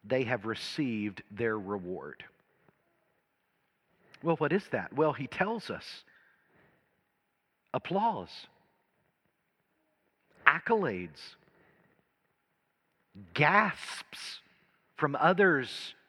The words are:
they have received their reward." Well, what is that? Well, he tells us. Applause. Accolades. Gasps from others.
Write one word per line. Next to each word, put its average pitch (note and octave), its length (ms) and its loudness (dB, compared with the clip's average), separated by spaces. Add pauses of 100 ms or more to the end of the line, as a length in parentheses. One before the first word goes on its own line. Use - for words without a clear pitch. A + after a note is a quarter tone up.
they C3 200 0
have A2 220 -2
received A2 840 -4
their A2 260 -2
reward." F2+ 680 -6 (2000)
Well, E3 140 2
what D3+ 180 0
is G3+ 140 0
that? G2 260 -4
Well, D3 200 4
he C3 120 -6
tells G#3 460 -2
us. - 320 -10 (1700)
Applause. F3+ 760 -2 (2000)
Accolades. C#3+ 920 0 (2000)
Gasps - 1080 0 (560)
from C#3+ 180 2
others. E3 800 4 (140)